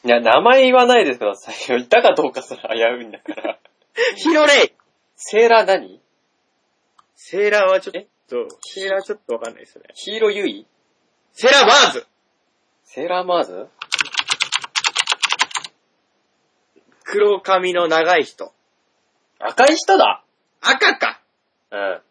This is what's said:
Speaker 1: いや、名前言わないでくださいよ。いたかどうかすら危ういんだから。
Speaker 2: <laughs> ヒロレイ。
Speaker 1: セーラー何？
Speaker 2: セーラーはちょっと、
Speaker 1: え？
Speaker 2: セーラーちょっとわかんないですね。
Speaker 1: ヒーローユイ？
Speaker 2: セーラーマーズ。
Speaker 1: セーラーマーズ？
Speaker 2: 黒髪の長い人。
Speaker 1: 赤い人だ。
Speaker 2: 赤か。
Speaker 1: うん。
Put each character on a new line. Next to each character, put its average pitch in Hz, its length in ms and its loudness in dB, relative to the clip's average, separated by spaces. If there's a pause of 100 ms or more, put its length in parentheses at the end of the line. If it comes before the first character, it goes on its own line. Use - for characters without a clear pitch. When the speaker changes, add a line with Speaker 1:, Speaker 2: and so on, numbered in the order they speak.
Speaker 1:
い 123 40 -4
や、 120 120 4
名 117 200 4
前 254 220 4
言 254 120 4
わ 247 120 6
な 240 120 4
い 196 60 4
で 127 120 -2
く 113 80 -6
だ 101 120 -2
さ - 160 -20
い - 240 -4
よ。 - 20 0
い 123 80 -6
た 240 160 4
か 196 120 4
ど 151 140 -2
う - 40 -8
か 131 100 -10
す - 140 -16
ら 110 180 -10
危 113 80 -2
う 120 200 -2
い 113 40 -18
ん 107 40 -20
だ 101 100 -20
か - 140 -14
ら。 - 240 -10 (280)
Speaker 2:
<laughs> 453 300 -4
ヒ 320 180 -2
ロ 302 120 4
レ 277 200 4
イ。 - 60 -14 (440)
Speaker 1:
セ 226 300 0
ー - 20 2
ラ 226 140 6
ー 180 40 -2
何？ 165 340 -4 (1120)
Speaker 2:
セ 202 340 -4
ー - 20 0
ラ 208 180 0
ー - 20 2
は 185 100 2
ち - 80 -16
ょ - 20 -14
っ - 20 -20
と、 175 60 -12
Speaker 1:
え？ - 100 -16 (520)
Speaker 2:
セ 190 280 -12
ー - 20 -8
ラ 190 80 -2
ー 190 40 -6
ち 208 100 -12
ょ 208 40 -8
っ - 100 -20
と 117 80 -6
わ 113 60 -8
か 117 100 -12
ん - 40 -20
な - 60 -20
い 120 40 -20
で - 20 -20
す - 120 -20
ね。 - 60 -20 (100)
Speaker 1:
ヒ 202 220 -12
ー 226 40 -8
ロ 214 80 2
ー 208 40 0
ユ 196 140 -4
イ？ 104 200 -10 (680)
Speaker 2:
セ 226 160 0
ー - 20 6
ラ 285 100 4
ー - 60 4
マ 240 60 4
ー 269 200 4
ズ。 - 140 -12 (760)
Speaker 1:
セ 151 220 -12
ー - 20 -8
ラ 180 140 -4
ー - 20 -10
マ 175 160 0
ー - 40 -4
ズ？ 98 240 -14 (3250)
Speaker 2:
黒 208 360 0
髪 185 320 0
の 175 160 0
長 160 300 2
い 139 60 0
人。 - 280 -14 (840)
Speaker 1:
赤 226 320 0
い 330 60 0
人 381 200 0
だ。 - 280 0 (360)
Speaker 2:
赤 269 380 0
か。 - 220 -6 (500)
Speaker 1:
う 107 60 -12
ん。 98 340 -6